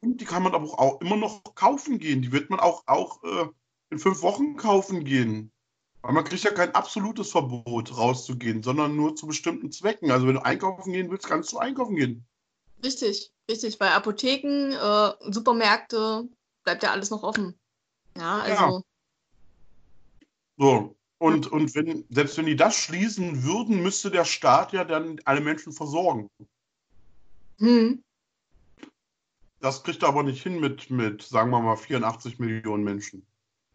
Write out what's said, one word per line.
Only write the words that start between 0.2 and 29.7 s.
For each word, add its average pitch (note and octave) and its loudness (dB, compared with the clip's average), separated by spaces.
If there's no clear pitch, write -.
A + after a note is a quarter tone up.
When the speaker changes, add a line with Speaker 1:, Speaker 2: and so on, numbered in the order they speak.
Speaker 1:
kann B3+ -4
man F3+ 2
aber D#3 -6
auch C3+ 4
immer F3+ 0
noch G#3+ -4
kaufen C4 2
gehen. D3 0
Die B2 -6
wird D3 -2
man F#3+ -2
auch, E3+ 2
auch, E3 0
äh, E3+ -2
in D#3 -8
fünf F#3+ 0
Wochen C#4 0
kaufen G3 0
gehen.“ A#2 0
Weil A#2+ -2
man D#3 4
kriegt F3 -6
ja G#3 4
kein F3+ 2
absolutes G3+ -2
Verbot, B2 -2
rauszugehen, A#2+ -2
sondern D3 0
nur D3+ 0
zu - -12
bestimmten D#3 -6
Zwecken. G3+ -2
Also B2+ 4
wenn C3 4
du C3+ -4
einkaufen F#3 -2
gehen F3+ -4
willst, F#3+ -8
kannst - -2
du A#3 -8
einkaufen A#3+ -4
gehen. A#2+ -2
Speaker 2:
Richtig, B3 -4
richtig, A3 -6
weil G3 2
Apotheken, C4+ 0
äh, G#3 2
Supermärkte, A3 0
bleibt E3+ -2
ja G3 2
alles G3 -2
noch G#3+ -6
offen. G3 -4
Ja, F#3 -4
Speaker 1:
Ja. G3+ 4
Speaker 2:
also A2+ 0
Speaker 1:
So, B2+ 4
und, D#3+ 2
und D3+ 0
wenn, D#3 -2
selbst C#3+ 0
wenn D#3+ -2
die D#3 2
das F3 6
schließen F3 -2
würden, G3+ 0
müsste F#3+ -2
der F3+ 4
Staat D3+ 4
ja F#3 -2
dann D#3+ -2
alle C#3+ 2
Menschen D3+ -6
versorgen. D3 -2
Speaker 2:
Hm. A#3 4
Speaker 1:
Das C3 -2